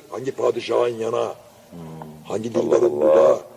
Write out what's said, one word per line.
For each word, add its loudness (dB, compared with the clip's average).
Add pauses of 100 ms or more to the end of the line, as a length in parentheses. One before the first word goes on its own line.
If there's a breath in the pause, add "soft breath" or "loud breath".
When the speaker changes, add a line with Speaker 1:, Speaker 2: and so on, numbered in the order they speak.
Speaker 1:
hangi -6
padişahın -2
yana, -2 (360)
Speaker 2:
Hmm. -18 (480)
Speaker 1:
hangi -4
Speaker 2:
Allah 0
Speaker 1:
dillerin 2
Speaker 2:
Allah. 2 (100)
Speaker 1:
burada. 6 (180)